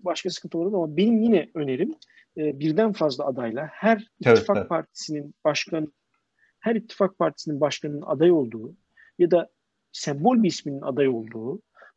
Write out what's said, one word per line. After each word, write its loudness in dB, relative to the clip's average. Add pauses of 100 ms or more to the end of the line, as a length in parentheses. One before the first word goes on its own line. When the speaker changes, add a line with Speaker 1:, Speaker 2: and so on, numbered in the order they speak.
Speaker 1:
başka -6
sıkıntı -10
olur -2
ama -2
benim 4
yine 4
önerim, -2 (420)
e, -4
birden 2
fazla -2
adayla -6
her 0 (160)
Speaker 2:
Tabii, 8
Speaker 1:
ittifak 4
Speaker 2:
tabii. -2
Speaker 1:
partisinin -6 (100)
başkanı, -2 (720)
her 0
ittifak -2
partisinin -2
başkanının -4
aday 4
olduğu -2 (440)
ya 4
da 2 (420)
sembol 0
bir 4
isminin -6
aday 0
olduğu -6 (360)